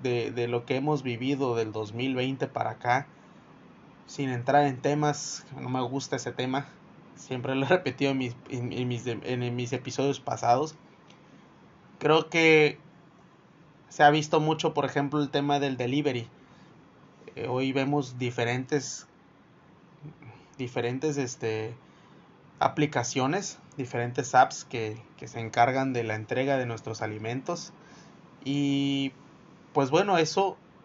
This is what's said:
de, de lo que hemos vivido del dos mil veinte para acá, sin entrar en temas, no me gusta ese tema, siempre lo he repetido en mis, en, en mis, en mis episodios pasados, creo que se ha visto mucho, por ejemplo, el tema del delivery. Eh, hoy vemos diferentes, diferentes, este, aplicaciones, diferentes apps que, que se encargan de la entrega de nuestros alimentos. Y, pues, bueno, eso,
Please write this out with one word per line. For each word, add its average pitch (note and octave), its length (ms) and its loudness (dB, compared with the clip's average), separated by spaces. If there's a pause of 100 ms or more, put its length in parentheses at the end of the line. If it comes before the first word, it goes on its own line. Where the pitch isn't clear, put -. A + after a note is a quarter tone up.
de, A#2+ 300 0
de A#2+ 160 -2
lo A#2+ 180 -2
que B2+ 100 0
hemos C3+ 280 0
vivido B2+ 500 0
del A2+ 160 0
dos G#2+ 240 -6
mil B2+ 220 -2
veinte C3 320 -2
para - 220 -4
acá, B2 360 0 (1000)
sin C3+ 240 -4
entrar C3+ 360 4
en B2+ 140 -2
temas, D3 720 0
no C3 140 -10
me B2+ 140 -2
gusta C3 340 -4
ese B2+ 160 -6
tema, C3 340 -4 (480)
siempre B2+ 400 -6
lo C3+ 120 2
he - 20 -6
repetido C3+ 420 2
en C3+ 80 0
mis, B2 180 -4 (120)
en, A#2+ 240 -4
en B2 160 -2
mis, A#2+ 180 -4
en B2 480 -4
mis B2 180 -4
episodios C#3 460 -2
pasados, B2 580 0 (1200)
creo D#3 320 4
que D#3 480 6 (1120)
se - 120 2
ha D3 80 12
visto D#3 300 2
mucho, D#3 340 0
por C#3+ 100 0
ejemplo, C#3 360 0
el C#3 100 -2
tema C#3+ 300 2
del C#3 160 0
delivery. B2+ 520 -2 (1080)
Eh, A2+ 120 -6
hoy C3 240 -2
vemos C3+ 460 -2
diferentes, B2 880 -2 (1500)
diferentes, C3 600 -2
este, A#2 600 -4 (840)
aplicaciones, D3 1000 0 (180)
diferentes B2 580 -4
apps B2+ 300 4
que, A2+ 360 -6 (160)
que B2+ 120 -14
se A#2 120 -10
encargan B2+ 520 2
de A#2+ 100 -2
la A2 120 -2
entrega B2+ 420 0
de B2+ 100 -2
nuestros A2+ 360 -8
alimentos. A2+ 720 -6 (720)
Y, C#3 680 0 (600)
pues, C#3 180 4
bueno, F#3 280 4
eso, F3+ 380 2 (280)